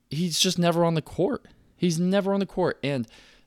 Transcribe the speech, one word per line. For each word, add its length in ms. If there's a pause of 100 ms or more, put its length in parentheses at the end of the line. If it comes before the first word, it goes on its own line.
he's 300
just 200
never 240
on 120
the 60
court. 460 (300)
He's 220
never 340
on 80
the 40
court. 380
And 240 (400)